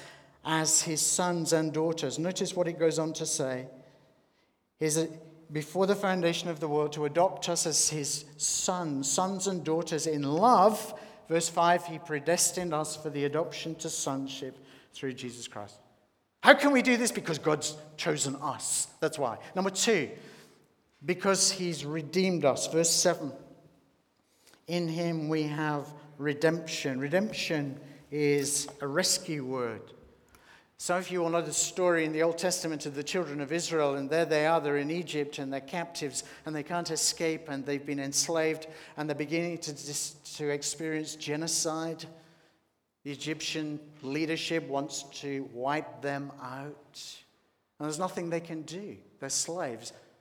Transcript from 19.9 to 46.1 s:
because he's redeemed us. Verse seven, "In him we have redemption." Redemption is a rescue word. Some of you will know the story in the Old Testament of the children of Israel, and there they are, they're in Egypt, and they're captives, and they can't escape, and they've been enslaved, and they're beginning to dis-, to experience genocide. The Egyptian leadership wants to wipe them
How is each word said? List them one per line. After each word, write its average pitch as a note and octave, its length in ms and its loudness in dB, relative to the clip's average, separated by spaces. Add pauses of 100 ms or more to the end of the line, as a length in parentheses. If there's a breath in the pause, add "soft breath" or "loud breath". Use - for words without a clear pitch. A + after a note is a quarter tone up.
because F#3 460 4
he's E3 340 -2
redeemed E3 600 2
us. B2+ 220 4
Verse E3 240 4
seven, E3 420 2 (1300 soft breath)
"In E3+ 220 0
him E3 400 0
we D#3 160 2
have D3 480 -2 (240 loud breath)
redemption." D3 840 0
Redemption D3 800 0 (300 loud breath)
is C#3+ 580 2 (120)
a C#3+ 60 -4
rescue D3+ 580 0
word. B2 480 -4 (880 soft breath)
Some F3+ 180 0
of F3 120 -6
you F3+ 100 0
will E3 100 2
know E3+ 120 2
the D3+ 100 -6
story E3+ 520 4
in D#3 80 0
the D#3 100 2
Old E3 160 2
Testament E3 480 -2
of C#3+ 80 -6
the D3 80 -4
children D3 380 -2
of C#3 100 -6
Israel, D#3 460 2
and C#3 120 -4
there D#3+ 160 4
they D3+ 220 4
are, E3 140 4
they're C#3+ 160 2
in C#3+ 160 0
Egypt, D3+ 480 -4
and C3+ 120 -6
they're C#3 80 -4
captives, D#3+ 640 -6 (240 loud breath)
and D#3 80 -4
they D3 80 -4
can't E3 300 -2
escape, D#3 560 0
and C#3 180 -6
they've C#3+ 180 -2
been C#3+ 140 -4
enslaved, D#3 720 0 (280 loud breath)
and D3+ 120 -4
they're C#3+ 80 -2
beginning E3 420 -2
to D#3 140 -8
dis-, C#3+ 420 -8 (220)
to D3 140 -2
experience D#3 680 -4
genocide. D#3+ 880 -2 (960 soft breath)
The C#3+ 80 -10
Egyptian D3+ 720 -6 (220)
leadership D#3 640 -2
wants C#3 340 -2 (180)
to C#3 320 -6
wipe C#3 480 -4
them C#3 300 -4 (100)